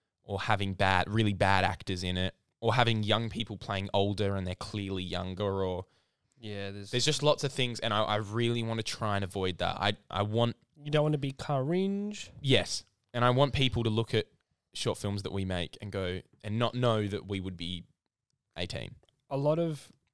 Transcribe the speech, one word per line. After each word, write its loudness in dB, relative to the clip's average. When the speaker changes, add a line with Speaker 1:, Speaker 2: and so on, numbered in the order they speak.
Speaker 1:
or -4
having 0
bad, 4
really 2
bad 4
actors -2
in -2
it, -2
or 2
having 4
young 2
people -6
playing -4
older 2
and -4
they're -4
clearly -6
younger, -2
or -4
Speaker 2:
Yeah, -10
there's -12
Speaker 1:
there's 2
just 2
lots 4
of -2
things, -2
and -2
I, 4
I 2
really 0
wanna -2
try -2
and 0
avoid -2
that. -2
I, 2
I 0
want 2
Speaker 2:
You -10
don't 4
wanna 2
be -4
cringe. -2
Speaker 1:
Yes, 4
and 0
I 6
want 4
people 2
to 0
look 0
at 2
short -2
films -4
that -8
we -2
make -4
and -8
go, -4
and -4
not 2
know 2
that -6
we -2
would -6
be -6
eighteen. -6
Speaker 2:
A -2
lot 0
of -4